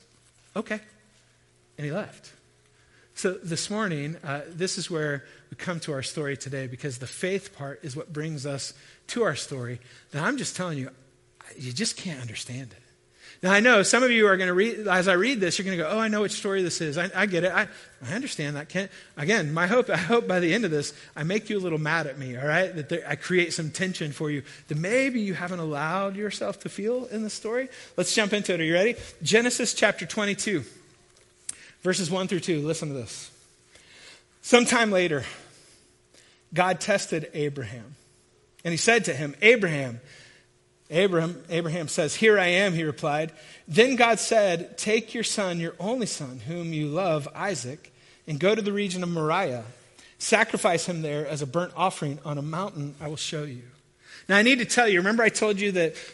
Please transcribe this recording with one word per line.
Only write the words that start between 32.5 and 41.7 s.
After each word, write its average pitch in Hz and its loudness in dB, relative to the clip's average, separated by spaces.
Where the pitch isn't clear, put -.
Listen 160 -2
to 143 -6
this. 120 -10
"Sometime 240 4
later, 175 2
God 180 2
tested 190 -2
Abraham." 139 -6
And 170 -2
he 165 -2
said 226 4
to 165 -2
him, 143 -6
"Abraham." 160 4
Abraham, 175 2
Abraham 170 -2